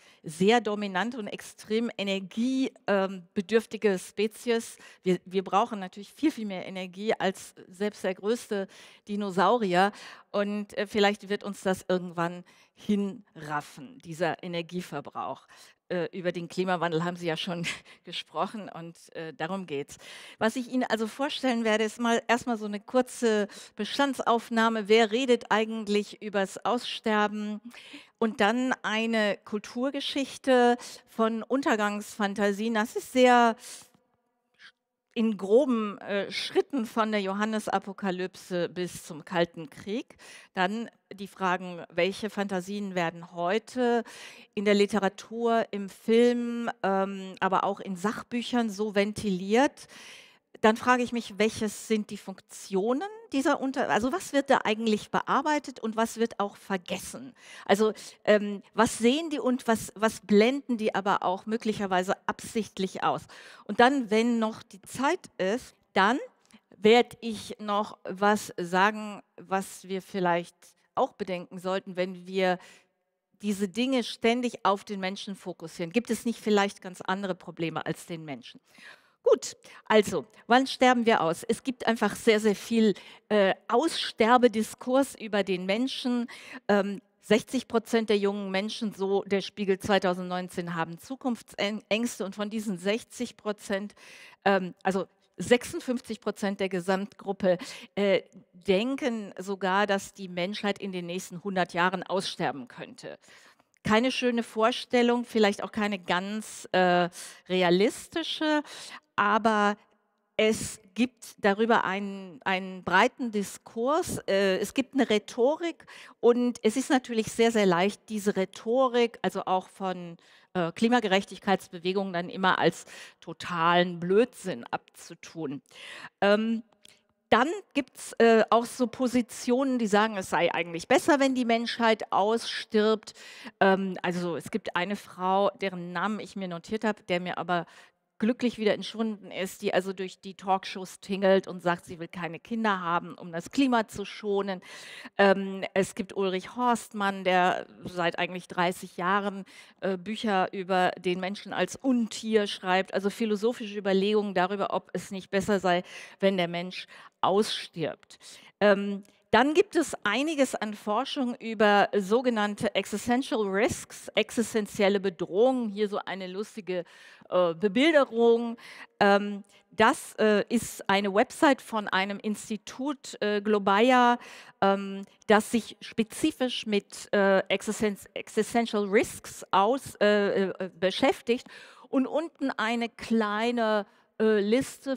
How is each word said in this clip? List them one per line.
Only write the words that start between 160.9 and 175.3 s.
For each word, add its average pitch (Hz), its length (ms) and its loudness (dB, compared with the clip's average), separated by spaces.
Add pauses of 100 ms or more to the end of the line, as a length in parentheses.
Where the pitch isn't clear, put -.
über 208 600 4
sogenannte 208 800 0
Existential 226 720 -2
Risks, - 680 -4
existenzielle 208 880 0
Bedrohungen. 196 680 0
Hier 202 200 -2
so 202 160 -6
eine 185 220 -10
lustige, 185 580 -8 (440)
äh, 175 260 2
Bebilderung. 233 1040 2 (420)
Ähm, 202 460 2 (260)
das, - 480 2
äh, 214 300 4
ist - 420 -4
eine 196 240 0
Website 262 480 2
von 214 240 -6
einem 196 320 -2
Institut, - 1000 -8
äh, 208 200 0
Globaia, 220 800 4 (440)
ähm, 196 420 2 (240)
das 214 240 6